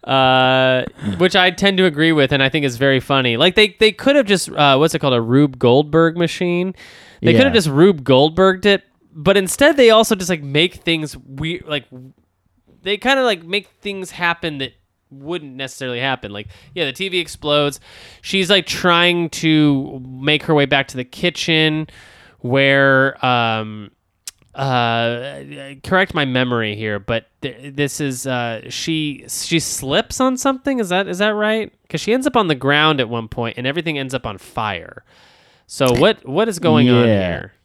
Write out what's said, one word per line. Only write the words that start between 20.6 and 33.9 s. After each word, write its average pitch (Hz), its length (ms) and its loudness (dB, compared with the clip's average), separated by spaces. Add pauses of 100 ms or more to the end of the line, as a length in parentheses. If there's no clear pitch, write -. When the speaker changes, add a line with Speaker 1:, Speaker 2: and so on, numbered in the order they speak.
Speaker 1:
back 135 220 0
to - 80 -12
the 127 80 -6
kitchen 156 840 -2 (540)
where, 135 840 2
um, 110 680 -2 (640)
uh, 120 840 -4 (420)
correct 185 320 0
my 151 100 -2
memory 123 520 -2
here, 107 220 -6
but 113 280 -6 (140)
th-, 139 340 -14
this 143 260 -4
is, 135 260 -6
uh, 120 420 -6
she, 151 600 -6
she - 300 -4
slips 147 640 -4
on 262 160 0
something. 269 420 -2
Is 196 120 -4
that, 185 180 -2
is 180 100 -8
that 208 160 0
right? 214 380 -4 (160)
'Cause 170 120 -8
she 208 120 -2
ends 262 140 0
up 277 100 0
on 208 120 2
the 156 60 2
ground 143 460 2
at 113 80 -2
one 113 200 -6
point 117 300 -6
and 123 80 -6
everything 156 320 -4